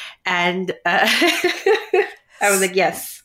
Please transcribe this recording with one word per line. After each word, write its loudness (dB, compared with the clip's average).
And, -2
uh, 2
<laughs> 0
I 2
was 2
like, 0
"Yes, -2